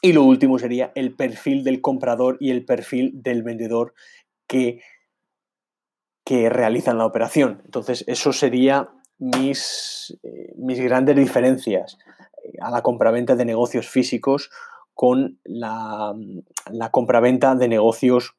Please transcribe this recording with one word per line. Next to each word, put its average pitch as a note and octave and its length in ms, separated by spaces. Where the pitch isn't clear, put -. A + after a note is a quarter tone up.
Y F3+ 120
lo D3 100
último C3 360
sería B2 360
el B2+ 200
perfil C3+ 480
del C3 180
comprador B2+ 580
y C3+ 120
el B2 140
perfil B2+ 500
del A#2+ 280
vendedor A#2 500
que, B2 340
que A#2 260
realizan A#2 480
la A2+ 80
operación. A2+ 600
Entonces, A#2+ 420
eso B2 240
sería C3 580
mis, - 1040
eh, - 360
mis B2+ 220
grandes C3 360
diferencias, B2+ 840
eh, - 80
a A#2 80
la A#2+ 140
compraventa A#2+ 520
de A#2+ 100
negocios A2+ 440
físicos C3 600
con B2+ 500
la, A2 680
la A2+ 220
compraventa B2 640
de B2 120
negocios A#2 720